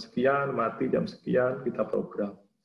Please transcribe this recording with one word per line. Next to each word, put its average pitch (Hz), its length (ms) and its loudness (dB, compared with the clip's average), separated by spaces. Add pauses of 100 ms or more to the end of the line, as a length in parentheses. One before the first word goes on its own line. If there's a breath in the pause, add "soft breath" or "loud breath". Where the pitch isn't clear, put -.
sekian, 135 560 0
mati 117 320 0
jam 120 160 2
sekian, 127 560 0
kita 117 240 -2
program. 101 480 -4 (320)